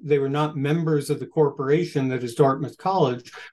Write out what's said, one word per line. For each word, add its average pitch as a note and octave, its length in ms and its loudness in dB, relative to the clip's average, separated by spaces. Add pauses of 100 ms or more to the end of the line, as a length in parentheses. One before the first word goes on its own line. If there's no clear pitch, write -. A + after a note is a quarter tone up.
they D3 160 2
were C#3 120 0
not D3+ 260 -2
members D3+ 540 0
of C#3+ 100 -2
the B2+ 60 -10
corporation D3 840 0
that B2+ 160 -2
is A#2 120 -6
Dartmouth C3+ 420 2
College. D#3 560 0 (200)